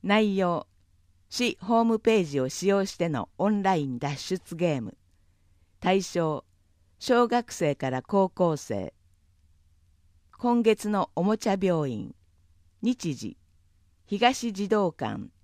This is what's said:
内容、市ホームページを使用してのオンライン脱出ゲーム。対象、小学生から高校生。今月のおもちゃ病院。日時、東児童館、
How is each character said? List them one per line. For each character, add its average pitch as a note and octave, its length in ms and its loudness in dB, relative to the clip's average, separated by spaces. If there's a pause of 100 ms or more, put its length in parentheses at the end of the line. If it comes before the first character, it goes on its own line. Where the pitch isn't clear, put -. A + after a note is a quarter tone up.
内 G3+ 360 2
容、 F3 280 0 (600)
市 - 320 -2
ホ A3+ 220 2
ー - 20 4
ム A3+ 160 2
ペ A3 200 4
ー F3+ 40 2
ジ C#3+ 160 -2
を C3 80 0
使 F3+ 200 -2
用 G3 180 2
し - 100 -12
て E3+ 140 -2
の B2 260 -4
オ G3 140 0
ン G3+ 120 0
ラ F#3+ 140 2
イ D3 100 0
ン B2+ 120 -6
脱 C#3 180 -4
出 F3+ 400 -8
ゲ D#3+ 200 0
ー B2 60 -6
ム。 - 140 -12 (840)
対 F#3+ 200 2
象、 D#3+ 460 -2 (520)
小 A#3+ 300 4
学 A#3+ 240 -2
生 D3 220 0
か C3+ 160 -4
ら C3 120 -4
高 G3 280 2
校 E3+ 260 0
生。 G2 380 -8 (1500)
今 A#3+ 220 2
月 G#3+ 260 2
の G#3 280 0
お E3+ 80 0
も G#3+ 120 2
ち A3 140 -2
ゃ G3 100 2
病 E3 300 0
院。 - 240 -10 (680)
日 G#3 360 -2
時、 A2+ 200 -12 (680)
東 A#3+ 460 0
児 G3 160 -4
童 G3 240 2
館、 G#2+ 380 -8 (140)